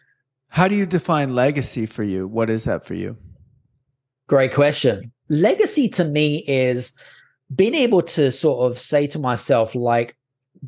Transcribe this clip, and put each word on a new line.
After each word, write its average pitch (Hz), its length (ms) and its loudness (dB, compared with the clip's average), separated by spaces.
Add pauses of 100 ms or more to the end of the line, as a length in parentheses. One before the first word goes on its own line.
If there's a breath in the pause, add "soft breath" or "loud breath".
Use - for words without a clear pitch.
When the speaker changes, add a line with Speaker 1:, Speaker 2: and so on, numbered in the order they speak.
(480 soft breath)
Speaker 1:
How 180 200 2
do 202 60 -2
you 202 120 0
define 156 480 -2
legacy 127 520 0
for - 160 -8
you? 95 260 -4
What 110 220 -2
is 110 140 -2
that 95 200 -4
for - 100 -10
you? 98 220 -8 (1120)
Speaker 2:
Great 135 240 2
question. 127 600 0 (160)
Legacy 247 600 2
to - 140 0
me 151 420 0
is 127 460 0 (640 soft breath)
being 214 200 4
able 240 280 4
to 143 280 0
sort 127 400 0
of 120 80 -10
say 147 300 -2
to 139 100 -10
myself, 123 560 0
like, 120 420 0 (520)